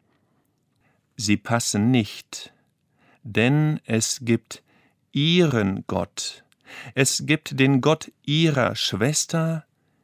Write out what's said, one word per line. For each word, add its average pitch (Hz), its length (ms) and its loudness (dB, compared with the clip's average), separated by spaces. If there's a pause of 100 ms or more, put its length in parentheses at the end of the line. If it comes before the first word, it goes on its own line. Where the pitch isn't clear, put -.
(1200)
Sie 104 180 0
passen 113 520 -2
nicht, - 640 -2 (720)
denn 143 600 2
es - 360 -2
gibt 113 400 -2 (500)
ihren 139 760 2
Gott. - 560 -6 (500)
Es - 320 0
gibt 143 340 -4
den 135 220 4
Gott 156 300 0 (120)
ihrer 143 520 0
Schwester, 156 920 -4 (380)